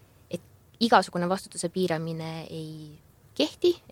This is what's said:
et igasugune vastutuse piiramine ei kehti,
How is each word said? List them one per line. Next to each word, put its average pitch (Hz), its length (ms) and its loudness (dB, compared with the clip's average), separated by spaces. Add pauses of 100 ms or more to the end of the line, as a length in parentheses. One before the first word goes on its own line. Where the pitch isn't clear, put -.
(300)
et - 540 -6
igasugune 185 440 4
vastutuse 180 440 -4
piiramine 160 600 -2 (120)
ei 156 540 -12 (400)
kehti, 339 340 2 (200)